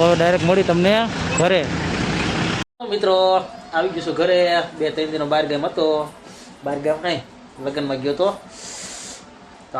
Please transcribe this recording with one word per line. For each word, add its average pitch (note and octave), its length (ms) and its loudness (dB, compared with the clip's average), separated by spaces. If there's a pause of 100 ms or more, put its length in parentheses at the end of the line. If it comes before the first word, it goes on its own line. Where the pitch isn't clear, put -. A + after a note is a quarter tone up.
હવે E3+ 140 6
ડાયરેક્ટ E3+ 320 2
મળી F3+ 220 4
તમને F3 240 4 (460)
ઘરે. F3 220 4 (1300)
મિત્રો G3 220 2 (580)
આવી E3+ 200 0
ગયું D#3+ 120 -6
છું D#3 140 -2
ઘરે, F3+ 200 4 (400)
બે D#3 60 0 (100)
ત્રણ D#3 160 -2
દિનનો D3+ 220 -2
બહાર D#3 180 4
ગામ D3 180 -2
હતો, - 160 0 (800)
બહાર C#3+ 200 -4
ગામ D#3 200 0
નહીં, D#3+ 160 -2 (440)
લગ્નમાં C#3 380 -4
ગયો C#3+ 120 -2
હતો. F3+ 120 2 (1400)
તો - 80 -8